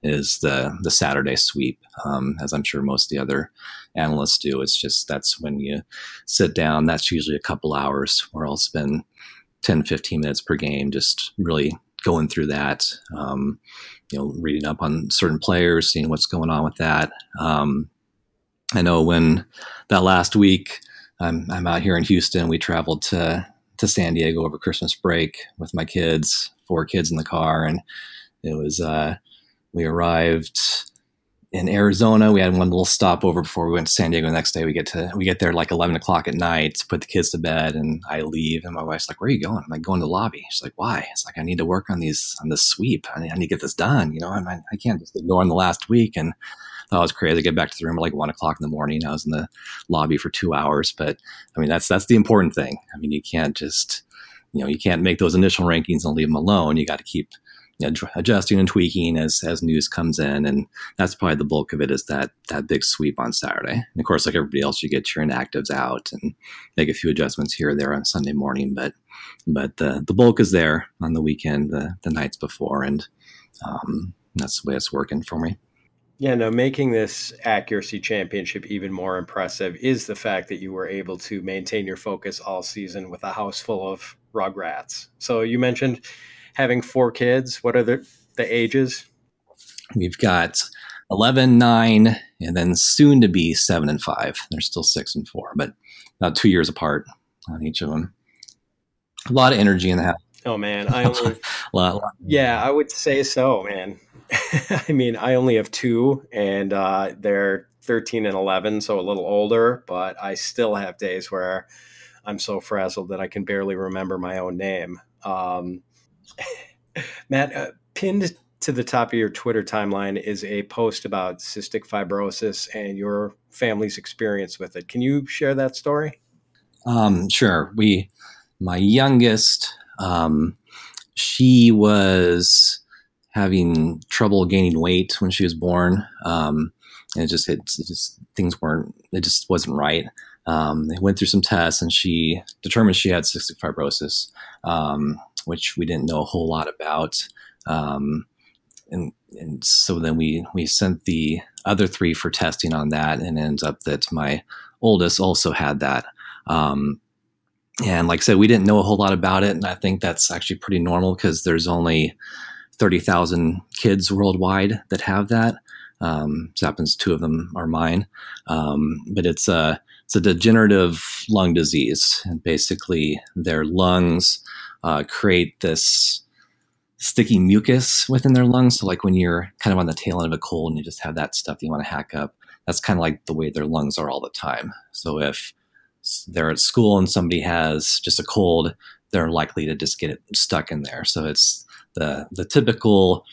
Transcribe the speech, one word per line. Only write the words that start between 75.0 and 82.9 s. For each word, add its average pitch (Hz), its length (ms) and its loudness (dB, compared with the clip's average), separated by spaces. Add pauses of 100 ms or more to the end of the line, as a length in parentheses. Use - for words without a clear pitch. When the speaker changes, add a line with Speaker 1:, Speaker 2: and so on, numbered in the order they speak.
Speaker 1:
for 82 180 -8
me. 82 160 -4 (640)
Speaker 2:
Yeah, 135 180 0
no, 113 120 0
making 131 440 0
this 107 400 -2 (100)
accuracy 104 560 -4
championship 95 680 -6
even 98 260 -8
more 92 260 -4
impressive 90 580 -6
is 127 300 -2
the 107 80 -10
fact 95 340 -6
that 95 120 -10
you 95 120 -10
were 92 140 -8
able 92 320 -8
to 95 240 -10
maintain 95 440 -6
your 92 100 -8
focus 98 420 -10
all 95 240 -8
season 92 480 -12